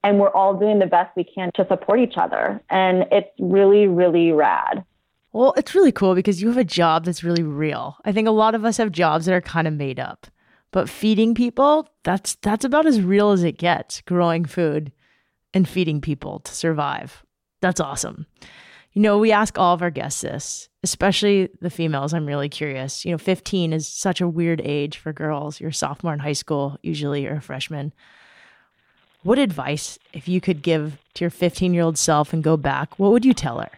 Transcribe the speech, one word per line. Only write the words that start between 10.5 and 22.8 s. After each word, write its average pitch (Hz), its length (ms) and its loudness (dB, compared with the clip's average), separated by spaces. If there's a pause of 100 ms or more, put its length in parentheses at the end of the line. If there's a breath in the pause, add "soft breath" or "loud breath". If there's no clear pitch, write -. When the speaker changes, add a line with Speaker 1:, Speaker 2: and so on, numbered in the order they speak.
Speaker 2:
but - 180 -2
feeding 220 460 2
people, 277 560 2 (140)
that's, 185 320 -4
that's 208 280 -2
about 294 220 2
as 240 160 4
real 202 300 4
as 180 100 2
it 165 160 -2
gets, - 440 -4
growing 170 420 0
food, 151 480 -2 (640)
and 190 140 2
feeding 160 320 -2
people 104 400 -8
to - 140 -18
survive. 147 680 -6 (360)
That's 180 200 0
awesome. 147 460 -8 (680 loud breath)
You 202 100 2
know, 208 160 4
we 220 140 4
ask 214 260 0
all 175 160 4
of 170 80 -4
our 175 80 -2
guests - 320 -8
this, - 460 -10 (140)
especially 196 680 0 (100)
the 175 100 -6
females. 147 420 -4
I'm 165 140 -2
really 143 220 -4
curious. 139 560 -8